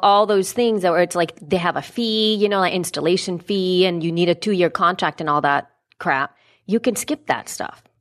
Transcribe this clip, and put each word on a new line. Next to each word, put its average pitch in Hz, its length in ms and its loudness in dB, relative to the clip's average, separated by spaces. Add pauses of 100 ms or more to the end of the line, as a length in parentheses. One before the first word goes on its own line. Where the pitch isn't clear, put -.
all 202 240 6
those 196 260 0
things 226 300 0
that 185 80 2
where 170 120 4
it's 175 120 -2
like 170 260 -2
they 151 160 -2
have 170 200 0
a 139 60 -6
fee, 220 520 -2
you 208 140 2
know, 202 100 0
like 185 160 2
installation 175 640 -2
fee, 185 480 0
and 175 160 -2
you 170 80 -2
need 170 180 0
a 175 60 4
two-year 180 360 0
contract 170 500 -2
and 156 100 -4
all 147 120 2
that 143 280 0 (300)
crap, 139 360 -2 (300)
you 214 140 0
can 226 160 0
skip - 300 -8
that 117 220 -4
stuff. - 360 -12 (160)